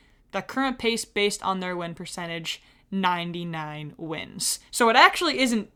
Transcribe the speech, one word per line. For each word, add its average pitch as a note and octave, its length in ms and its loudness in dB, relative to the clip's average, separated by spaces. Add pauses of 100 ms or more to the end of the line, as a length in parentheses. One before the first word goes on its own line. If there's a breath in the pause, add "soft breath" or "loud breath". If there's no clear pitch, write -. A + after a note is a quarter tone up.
(320 soft breath)
The F#3+ 100 -4
current C4 380 -4
pace A3+ 240 0
based G3+ 380 -2
on F#3+ 180 -2
their F3+ 160 -4
win E3+ 180 -8
percentage, E3+ 680 -8 (280 soft breath)
ninety-nine E3+ 1080 -2
wins. - 640 -6 (100)
So A#3+ 180 4
it A3+ 80 6
actually D#4 440 6
isn't A#3 360 2